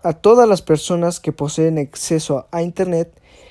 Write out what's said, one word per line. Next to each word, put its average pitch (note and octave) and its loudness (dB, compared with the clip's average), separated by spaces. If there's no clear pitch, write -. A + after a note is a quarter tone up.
a E3+ -2
todas A#3 6
las F#3+ 0
personas E3+ -2
que D#3 -8
poseen D#3+ -2
acceso D3 -4
a E3+ -4
Internet F3 -6